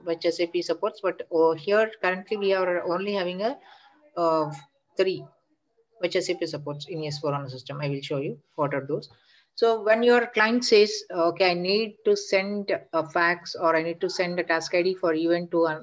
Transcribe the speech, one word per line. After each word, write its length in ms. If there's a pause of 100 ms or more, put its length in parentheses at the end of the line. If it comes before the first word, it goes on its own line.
which 200
S 140
A 80
P 140
supports, 420
but, 320
uh, 160
here 400 (100)
currently 360
we 160
are 300
only 300
having 280
a, 160 (580)
uh, 340 (460)
three 300 (760)
which 160
S 140
A 60
P 120
supports 400
in 160
S 160
four 140
hana 160
system. 320
I 80
will 120
show 180
you 200 (160)
what 180
are 140
those. 220 (460)
So 280
when 200
your 240
client 360
says, 480
"Okay, 400
I 20
need 520
to 100
send 560 (220)
a 120
fax 500
or 200
I 80
need 160
to 100
send 300
a 40
task 300
I 100
D 120
for 180
event 380
to, 160
uh, 160